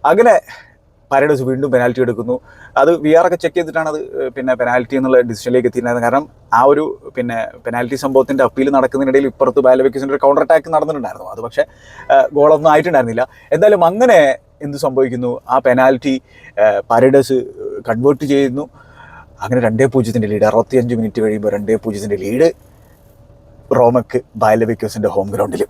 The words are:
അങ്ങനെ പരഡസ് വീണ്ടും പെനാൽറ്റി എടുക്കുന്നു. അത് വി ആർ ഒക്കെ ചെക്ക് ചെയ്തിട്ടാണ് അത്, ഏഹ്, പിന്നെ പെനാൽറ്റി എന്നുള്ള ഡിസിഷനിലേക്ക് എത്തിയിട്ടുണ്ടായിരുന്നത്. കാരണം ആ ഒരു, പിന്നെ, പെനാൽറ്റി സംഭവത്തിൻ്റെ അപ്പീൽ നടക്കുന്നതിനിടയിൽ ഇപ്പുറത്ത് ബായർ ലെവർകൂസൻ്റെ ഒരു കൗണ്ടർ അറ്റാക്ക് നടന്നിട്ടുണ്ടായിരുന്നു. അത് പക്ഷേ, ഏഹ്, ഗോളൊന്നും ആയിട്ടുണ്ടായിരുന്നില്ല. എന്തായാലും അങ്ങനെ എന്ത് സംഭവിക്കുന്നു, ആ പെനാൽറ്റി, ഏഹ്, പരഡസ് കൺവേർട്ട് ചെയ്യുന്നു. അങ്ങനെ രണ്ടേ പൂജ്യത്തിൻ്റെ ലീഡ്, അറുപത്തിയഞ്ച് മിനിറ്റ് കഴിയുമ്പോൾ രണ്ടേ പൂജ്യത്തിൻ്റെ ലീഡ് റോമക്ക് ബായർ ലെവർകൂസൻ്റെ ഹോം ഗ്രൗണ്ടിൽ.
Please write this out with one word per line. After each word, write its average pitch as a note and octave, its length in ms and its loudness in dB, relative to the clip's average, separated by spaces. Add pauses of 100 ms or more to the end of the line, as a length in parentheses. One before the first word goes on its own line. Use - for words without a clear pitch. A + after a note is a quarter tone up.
(100)
അങ്ങനെ G#3+ 240 4 (760)
പരഡസ് C#3 360 0
വീണ്ടും C3+ 260 -4
പെനാൽറ്റി B2 300 0
എടുക്കുന്നു. A#2+ 320 -4 (440)
അത് C#3+ 100 4 (120)
വി D3+ 160 0
ആർ F3 100 4
ഒക്കെ F3 140 -2
ചെക്ക് E3 140 -4
ചെയ്തിട്ടാണ് D#3+ 360 -4
അത്, D3+ 60 -8 (220)
ഏഹ്, C3 160 -6
പിന്നെ C3 240 -4
പെനാൽറ്റി B2 380 -2
എന്നുള്ള C3 200 2 (100)
ഡിസിഷനിലേക്ക് B2 400 -2
എത്തിയിട്ടുണ്ടായിരുന്നത്. A#2+ 380 -2
കാരണം B2 180 0 (340)
ആ - 20 6 (100)
ഒരു, D3 140 2 (320)
പിന്നെ, A#2+ 200 -6 (300)
പെനാൽറ്റി A#2+ 380 -4
സംഭവത്തിൻ്റെ C3+ 420 2
അപ്പീൽ C3+ 300 -2
നടക്കുന്നതിനിടയിൽ C3+ 560 0
ഇപ്പുറത്ത് C3 340 0
ബായർ B2+ 140 4
ലെവർകൂസൻ്റെ C3+ 360 -2
ഒരു C3+ 80 -2
കൗണ്ടർ C#3+ 220 4
അറ്റാക്ക് D#3+ 300 0
നടന്നിട്ടുണ്ടായിരുന്നു. D3 580 -6
അത് G#2 120 -14
പക്ഷേ, C#3 180 -4 (500)
ഏഹ്, C3+ 120 4 (120)
ഗോളൊന്നും D3+ 340 4
ആയിട്ടുണ്ടായിരുന്നില്ല. C3 520 0 (320)
എന്തായാലും F#3+ 340 4
അങ്ങനെ A3 280 4 (460)
എന്ത് C#3+ 200 -10
സംഭവിക്കുന്നു, B2+ 460 -2 (220)
ആ B2+ 40 2 (100)
പെനാൽറ്റി, C3 480 2 (500)
ഏഹ്, G2+ 160 2 (100)
പരഡസ് C3 480 4 (500)
കൺവേർട്ട് B2+ 440 0
ചെയ്യുന്നു. C#3 320 -2 (800)
അങ്ങനെ B2 240 -2
രണ്ടേ A2+ 280 2
പൂജ്യത്തിൻ്റെ A2+ 380 -2
ലീഡ്, G#2+ 180 0
അറുപത്തിയഞ്ച് A#2+ 500 0
മിനിറ്റ് A2 240 -4
കഴിയുമ്പോൾ G#2+ 320 -2
രണ്ടേ G#2 280 -2
പൂജ്യത്തിൻ്റെ G#2 400 -6
ലീഡ് A#2 240 0 (1300)
റോമക്ക് B2 400 0 (240)
ബായർ A2 200 2
ലെവർകൂസൻ്റെ G#2+ 520 -4
ഹോം G2 200 -2
ഗ്രൗണ്ടിൽ. G2 360 -4